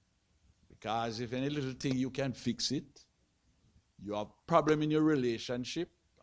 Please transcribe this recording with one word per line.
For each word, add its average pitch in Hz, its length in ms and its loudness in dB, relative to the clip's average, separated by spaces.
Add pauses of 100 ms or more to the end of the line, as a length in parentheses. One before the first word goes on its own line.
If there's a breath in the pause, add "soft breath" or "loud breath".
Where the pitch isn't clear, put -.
(680)
because 113 500 -4
if 120 140 -8
any 131 160 -4
little 135 240 -4
thing, 131 240 -2
you 127 140 0
can 135 220 -4
fix - 380 -4
it. - 320 -6 (960)
You 101 140 -6
have 104 140 -4 (180)
problem 156 380 6
in 151 80 2
your 156 100 4
relationship, 127 880 0 (340)